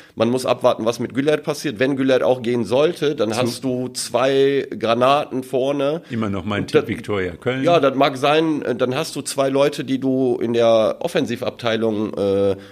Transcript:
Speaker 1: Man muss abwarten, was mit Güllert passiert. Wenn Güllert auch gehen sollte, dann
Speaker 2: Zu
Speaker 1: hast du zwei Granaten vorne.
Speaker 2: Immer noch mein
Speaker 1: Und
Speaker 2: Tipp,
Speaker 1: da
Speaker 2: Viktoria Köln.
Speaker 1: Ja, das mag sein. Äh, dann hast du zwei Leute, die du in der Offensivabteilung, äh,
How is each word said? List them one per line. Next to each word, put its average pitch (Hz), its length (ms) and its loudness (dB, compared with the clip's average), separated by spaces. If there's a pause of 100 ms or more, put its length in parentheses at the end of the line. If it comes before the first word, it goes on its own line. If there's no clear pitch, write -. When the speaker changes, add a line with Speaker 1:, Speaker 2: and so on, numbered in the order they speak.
(140)
Speaker 1:
Man 113 160 0
muss 131 160 -2
abwarten, 117 380 2
was 120 160 -2
mit 113 140 -6
Güllert 151 280 0
passiert. 143 380 -6
Wenn 135 160 0
Güllert 131 260 2
auch 127 200 0
gehen 120 220 -2
sollte, 147 520 0
dann 110 160 -2
Speaker 2:
Zu 107 100 -2
Speaker 1:
hast 120 220 -4
du 127 240 -4
zwei 135 800 0
Granaten 127 760 0
vorne. 139 680 -2
Speaker 2:
Immer 110 180 -2
noch 98 160 -4
mein 101 180 -2
Speaker 1:
Und 95 60 -6
Speaker 2:
Tipp, 151 140 4
Speaker 1:
da 143 60 -8
Speaker 2:
Viktoria 95 480 -4
Köln. 131 280 -4
Speaker 1:
Ja, 170 160 4
das 135 140 2
mag 135 240 0
sein. 151 440 0
Äh, 123 140 -2
dann 127 180 0
hast 156 220 -6
du 139 60 -6
zwei 135 260 -2
Leute, 143 360 4
die 131 140 -2
du 131 440 2
in 117 100 0
der 113 480 4
Offensivabteilung, 113 1120 -2
äh, 98 420 2 (160)